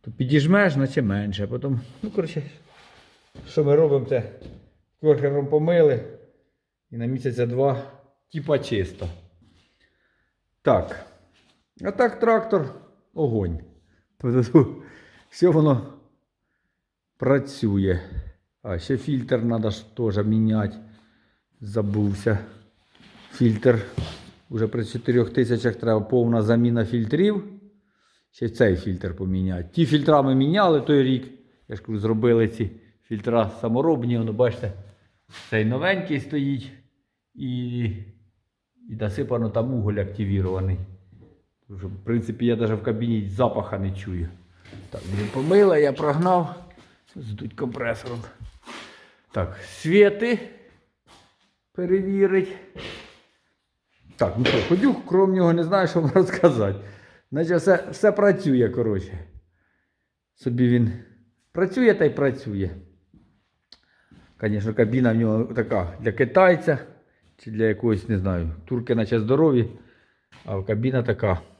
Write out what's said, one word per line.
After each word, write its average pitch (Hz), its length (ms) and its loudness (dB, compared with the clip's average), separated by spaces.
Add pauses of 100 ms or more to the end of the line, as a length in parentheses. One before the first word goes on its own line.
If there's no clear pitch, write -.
То 120 100 -14
підіжмеш, 151 640 2
наче 135 260 0
менше. 101 440 -2
Потім, 123 340 -6 (220)
ну, 214 80 -10
коротше, 160 320 -6 (1040)
що 151 160 0
ми 143 120 4
робимо, 143 300 4
це 127 160 -2 (800)
квархером 143 460 2
помили. 151 580 4 (840)
І 117 60 -14
на 117 100 -6
місяця 123 400 -2
два, 127 360 0 (500)
типа, 147 260 -2
чисто. 101 500 -4 (1500)
Так. - 440 0 (760)
А 190 60 -4
так 233 300 -2
трактор 220 540 0 (400)
огонь. 107 440 -2 (1700)
Все - 180 2
воно 151 460 2 (1200)
працює. 107 840 0 (640)
А 92 160 -6
ще 127 200 -2
фільтр 123 420 -2
треба 113 300 -2
ж - 260 -12
теж 107 220 -2
міняти. 107 580 0 (840)
Забувся. 104 760 -2 (960)
Фільтр. 113 500 2 (680)
Уже 110 160 -2
при 113 180 -4
чотирьох 120 460 0
тисячах 117 460 0
треба 113 240 0
повна 117 420 2
заміна 117 420 4
фільтрів. 151 600 0 (840)
Ще - 180 -6
цей 107 280 4
фільтр 90 400 -6
поміняти. 92 560 -4
Ті 165 140 2
фільтра 147 360 4
ми 135 120 2
міняли 160 460 4
той 143 220 4
рік. 131 260 0 (400)
Я 107 80 -10
ж 101 60 -14
кажу, 110 160 -6
зробили 110 500 2
ці 107 220 -4 (380)
фільтра 110 420 0 (100)
саморобні. 120 580 0
Воно, 113 140 -2
бачите, 107 400 -2 (800)
цей 110 140 0
новенький 147 560 -2
стоїть. 139 520 -4 (600)
І, 123 480 -6 (1080)
і 110 100 -10
насипано 117 500 -4
там 117 240 -2
уголь 104 200 -2
активірований. 95 840 -2 (880)
Вже, 95 180 -14
в 95 180 -14
принципі, 113 420 -2
я 117 100 2
навіть 110 240 -2
в - 20 -14
кабіні 110 460 -2
запаха 104 500 -2
не 98 140 -4
чую. 87 360 -6 (600)
Так, - 100 -12
вже 101 240 -6 (100)
помила, 175 440 4
я 143 140 4
прогнав. 156 600 0 (600)
Здуть 104 380 -12
компресором. 120 640 -6 (1120)
Так, 92 320 -4
світи 202 760 2 (1300)
перевірить. 190 840 0 (1600)
Так, 101 220 -2
ну 127 60 0
що, - 140 2 (100)
ходю, 202 260 2
крім 190 380 0
нього, 180 200 4
не 170 120 0
знаю, 180 240 0
що 170 120 0
вам 151 100 0
<laughs> - 40 -8
розказати. 123 640 2 (520)
Значить, 165 260 0
все, 180 340 2
все 208 220 2
працює, 156 560 2
коротше. 110 500 -4 (1160)
Собі 123 340 0
він 120 240 4 (600)
працює 190 420 2
та 156 100 2
й 147 60 4
працює. 113 600 -2 (1700)
Звісно, 107 340 -2
кабіна 120 380 2
в 110 40 2
нього 113 280 2
така 107 560 -4
для 110 120 -2
китайця. 160 640 2 (600)
Чи - 120 -18
для 110 140 0
якогось, 107 440 0
не 107 100 0
знаю, 90 320 -2 (140)
турки 123 300 -4
наче 113 260 0
здорові. 131 480 2 (760)
А 98 180 -6
кабіна 117 400 -2
така. 101 380 -2 (200)